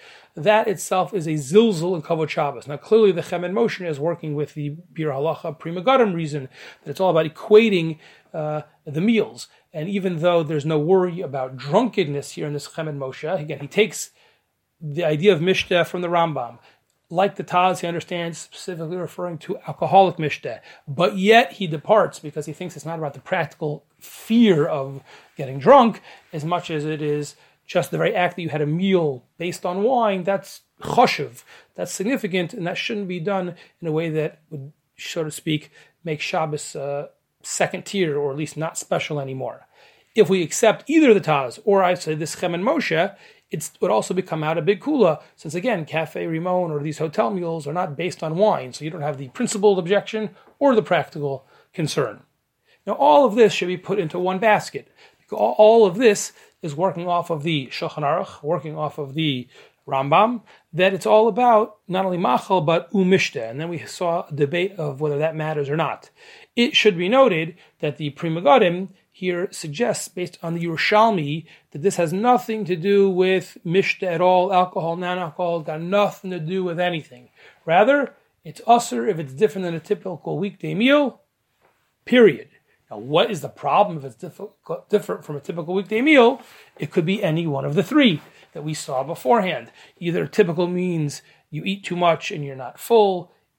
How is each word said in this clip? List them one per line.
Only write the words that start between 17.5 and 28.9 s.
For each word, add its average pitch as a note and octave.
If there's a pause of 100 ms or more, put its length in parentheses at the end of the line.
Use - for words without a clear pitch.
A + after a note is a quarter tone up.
he F3
understands E3+
specifically E3+
referring F3
to -
alcoholic E3+
Mishteh, C#3 (260)
but F3
yet A3
he G3
departs D#3+
because D3
he D#3
thinks F3+
it's C#3
not E3
about D3+
the C3
practical D#3 (120)
fear G#3
of C#3 (320)
getting C3+
drunk A#3 (320)
as D3
much E3+
as D3+
it D#3
is D3 (320)
just -
the E3
very D#3+
act F3+
that F#3
you D#3+
had D3+
a D3
meal E3 (140)